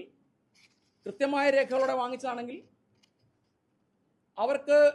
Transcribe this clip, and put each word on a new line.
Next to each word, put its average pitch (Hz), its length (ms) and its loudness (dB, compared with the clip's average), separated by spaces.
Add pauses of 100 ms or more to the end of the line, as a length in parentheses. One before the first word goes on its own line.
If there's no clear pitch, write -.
(1080)
കൃത്യമായ 277 400 -2 (100)
രേഖകളോടെ 262 460 0
വാങ്ങിച്ചതാണെങ്കിൽ, 247 560 -8 (1900)
അവർക്ക് 285 340 2 (160)